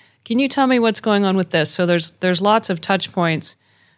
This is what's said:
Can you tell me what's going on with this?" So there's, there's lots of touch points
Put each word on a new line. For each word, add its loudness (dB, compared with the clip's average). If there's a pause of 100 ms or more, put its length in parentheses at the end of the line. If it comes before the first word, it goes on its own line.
(240)
Can -2
you 2
tell 0
me 2
what's 0
going 2
on 2
with -2
this?" 0
So -2
there's, 0
there's 0
lots 0
of -4
touch -2
points -2 (420)